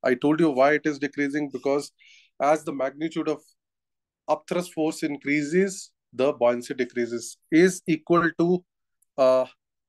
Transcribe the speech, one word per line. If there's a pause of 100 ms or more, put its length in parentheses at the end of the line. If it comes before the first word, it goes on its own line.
I
told
you
why
it
is
decreasing,
because (480)
as
the
magnitude
of (880)
upthrust
force
increases, (200)
the
buoyancy
decreases, (140)
is
equal (100)
to, (540)
uh, (440)